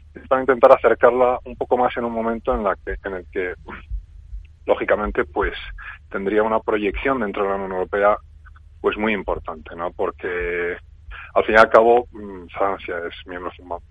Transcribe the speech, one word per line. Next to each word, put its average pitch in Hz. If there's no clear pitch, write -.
es -
para 131
intentar 131
acercarla 123
un 123
poco 127
más 123
en 123
un 120
momento 113
en 113
la 95
que, 95
en 98
el 87
que, 90
lógicamente, 104
pues, 95
tendría 101
una 110
proyección 110
dentro 104
de 98
la 98
Unión 95
Europea, 101
pues, 98
muy 107
importante, 85
¿no? 85
Porque, 87
al 104
fin 110
y 110
al 113
cabo, 120
mm, 98
Francia 95
es -
miembro 90
funda-, 87